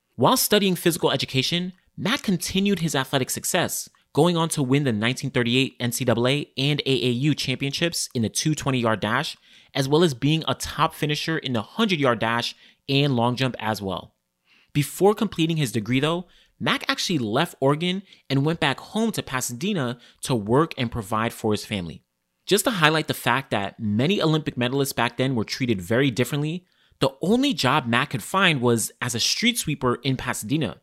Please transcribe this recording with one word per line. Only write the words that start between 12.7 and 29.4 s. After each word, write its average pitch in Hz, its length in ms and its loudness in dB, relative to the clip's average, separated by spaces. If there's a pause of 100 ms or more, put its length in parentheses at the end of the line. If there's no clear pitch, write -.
and 139 260 4
long 120 200 2
jump 123 240 -2
as 107 220 -4
well. 92 340 -6 (580)
Before 170 400 2
completing 170 440 0
his 131 140 0
degree 117 280 0
though, 170 260 -2 (340)
Mac - 300 -2
actually 196 300 -2
left 123 400 0
Oregon 170 420 0 (300)
and 139 140 2
went 165 140 -2
back 143 200 0
home 220 320 -2
to 135 100 -4
Pasadena 131 800 -4 (240)
to 139 100 -2
work 120 420 2
and 123 160 -4
provide 113 420 -2
for - 180 -2
his 104 140 -2
family. 85 360 -6 (460)
Just 202 160 2
to 277 80 0
highlight 160 360 2
the - 60 -2
fact 131 380 -2
that 101 280 -4
many 123 400 0
Olympic 156 360 0
medalists 131 400 -2
back 120 220 -2
then 131 180 0
were 107 80 0
treated 117 360 -2
very 113 300 2
differently, 147 560 -2 (340)
the 139 120 2 (100)
only 247 320 2
job 139 320 2
Mac 120 240 2
could 110 140 -4
find 180 360 2
was 117 400 2
as 120 140 -4
a 117 60 -4
street 233 400 0